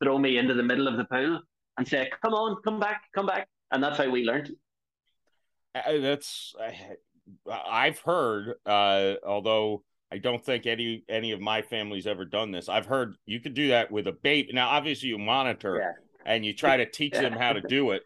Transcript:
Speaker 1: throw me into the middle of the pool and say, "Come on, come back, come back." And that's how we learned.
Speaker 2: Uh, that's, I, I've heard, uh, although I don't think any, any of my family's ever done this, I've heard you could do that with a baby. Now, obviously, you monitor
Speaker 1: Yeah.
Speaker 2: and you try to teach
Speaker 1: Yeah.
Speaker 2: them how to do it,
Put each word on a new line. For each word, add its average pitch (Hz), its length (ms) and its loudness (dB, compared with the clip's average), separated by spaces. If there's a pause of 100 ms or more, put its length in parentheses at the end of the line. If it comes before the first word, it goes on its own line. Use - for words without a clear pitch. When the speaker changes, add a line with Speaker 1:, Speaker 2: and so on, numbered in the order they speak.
Speaker 1:
throw 139 160 4
me 135 180 4
into 127 180 4
the 120 100 2
middle 127 240 2
of 117 80 0
the 117 80 -2
pool 143 360 0 (380)
and - 80 -2
say, 147 240 0 (120)
"Come 220 120 0
on, 214 280 0
come 214 180 -2
back, 208 240 -2 (100)
come 196 120 0
back." 190 220 -2 (220)
And 131 120 0
that's 147 160 0
how 139 120 2
we 123 140 0
learned. 135 260 0 (1200)
Speaker 2:
Uh, 147 240 0
that's, 143 640 -2
I, 98 360 -10 (520)
I've 113 520 0
heard, 120 540 0 (120)
uh, 98 480 6 (100)
although 107 600 2 (260)
I 101 80 -8
don't 120 260 -2
think 120 220 -2
any, 113 420 -2
any 110 240 -2
of 98 80 -4
my 107 220 0
family's 104 460 -6
ever 95 160 -4
done 101 260 -2
this, 90 180 -8
I've 107 180 0
heard 120 280 -2 (120)
you 107 120 -6
could 127 160 -10
do 143 140 0
that 117 240 4
with 101 160 -2
a 95 40 -2
baby. 143 400 0
Now, 123 180 2
obviously, 139 400 -2
you 110 80 -4
monitor 113 600 0
Speaker 1:
Yeah. 92 140 -2 (340)
Speaker 2:
and 110 180 0
you 107 80 -2
try 135 260 4
to 120 120 0
teach 147 240 -4
Speaker 1:
Yeah. - 60 0
Speaker 2:
them 123 120 0
how 117 200 2
to 104 80 -2
do 131 320 2
it, 95 140 -2